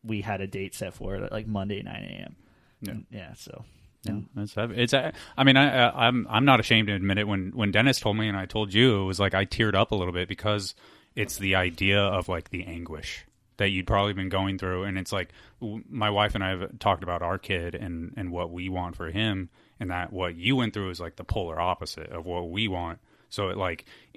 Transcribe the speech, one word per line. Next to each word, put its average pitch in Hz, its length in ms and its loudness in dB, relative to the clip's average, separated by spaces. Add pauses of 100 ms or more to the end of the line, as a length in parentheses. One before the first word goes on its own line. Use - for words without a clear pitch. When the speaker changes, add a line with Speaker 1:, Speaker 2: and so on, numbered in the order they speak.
Speaker 1:
we 110 160 -4
had 98 220 -4
a 98 60 -6
date 98 280 -8
set - 180 -8
for 95 220 -8
it 98 80 -6
at, 101 80 -8
like, 110 160 -6
Monday, 101 340 -4
nine - 220 -10
A - 220 -12
M. - 100 -18 (460)
Speaker 2:
Yeah. 98 100 -8
Speaker 1:
And, 107 180 -10
yeah, 92 260 -14
so. - 280 -18 (400)
Speaker 2:
Yeah, - 80 -6
Speaker 1:
And 101 240 -8
Speaker 2:
that's, 104 220 -8
it's, 117 360 0
I - 520 0
mean, 135 100 10
I, 131 320 6
I, 117 200 4
I'm, 123 220 2
I'm 110 140 4
not 135 160 8
ashamed 110 300 4
to 104 40 0
admit 98 240 2
it. 104 80 0
When, 98 300 -2
when 104 160 2
Dennis 123 300 4
told 107 160 2
me 110 100 0
and 101 100 -2
I 95 80 -4
told 104 280 -4
you, 110 280 6
it 95 40 0
was 95 140 -2
like, 98 140 4
I 98 120 4
teared 107 300 2
up 98 160 4
a 110 40 0
little 90 180 -2
bit 90 140 -2
because 101 480 -4 (400)
it's 107 220 -4
the 95 180 2
idea 95 460 4
of, 95 260 0
like, 87 220 -6
the 90 160 -8
anguish 80 600 -12 (300)
that 98 140 2
you'd 95 180 -2
probably 104 260 4
been 95 160 -4
going 98 280 0
through. 92 260 -2
And 98 140 -4
it's 92 160 -6
like, 92 180 -4 (300)
w-, 110 280 -8
my 107 200 0
wife 104 260 2
and 101 80 0
I 95 60 0
have 92 300 -6
talked 90 240 2
about 85 180 -4
our 87 160 -2
kid 87 380 -4
and, 85 420 -8
and 95 140 -6
what 87 200 -4
we 90 160 -8
want 90 300 -4
for 82 120 -8
him, 95 400 -2 (320)
and 92 100 -4
that 90 200 -4
what 90 240 -4
you 107 220 2
went 117 160 0
through 98 180 -4
is, 85 80 -10
like, 85 180 -10
the - 60 -12
polar 85 360 -4
opposite 85 500 -2
of 82 160 -10
what 87 240 -4
we 104 200 -2
want. 85 300 -6 (300)
So 101 200 -4
it, 90 80 -4
like, 90 280 -4 (320)